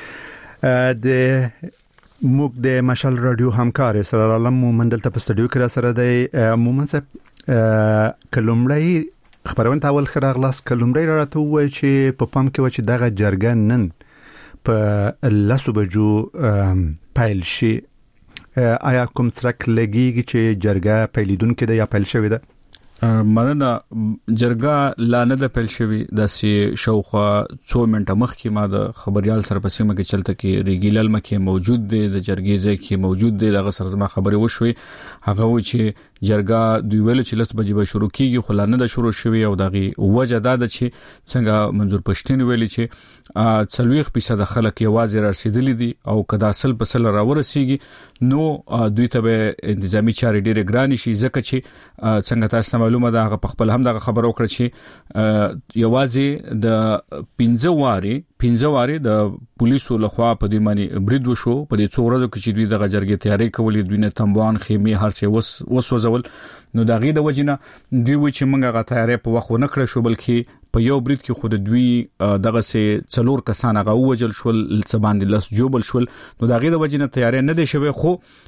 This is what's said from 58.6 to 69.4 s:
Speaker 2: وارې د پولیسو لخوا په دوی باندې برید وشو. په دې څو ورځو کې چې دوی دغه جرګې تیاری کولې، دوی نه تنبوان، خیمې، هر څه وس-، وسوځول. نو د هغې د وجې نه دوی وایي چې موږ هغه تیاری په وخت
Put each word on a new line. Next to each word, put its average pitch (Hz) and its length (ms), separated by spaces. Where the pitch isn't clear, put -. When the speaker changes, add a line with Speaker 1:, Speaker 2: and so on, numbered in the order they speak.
Speaker 2:
وارې 123 220
د 104 280
پولیسو 123 380
لخوا 113 380
په 104 120
دوی 107 120
باندې 104 480
برید 127 200
وشو. 123 380
په - 120
دې 104 160
څو - 140
ورځو 127 240
کې 101 120
چې 113 120
دوی 110 100
دغه 104 220
جرګې 101 360
تیاری 107 260
کولې، 107 400
دوی 101 80
نه 107 120
تنبوان، 110 480
خیمې، 107 360
هر 104 80
څه - 120
وس-، 107 400
وسوځول. 120 500
نو 113 80
د 113 80
هغې 117 200
د 151 80
وجې 143 300
نه 139 80
دوی 127 240
وایي 147 180
چې - 180
موږ 135 140
هغه 113 160
تیاری 117 340
په 117 140
وخت 113 220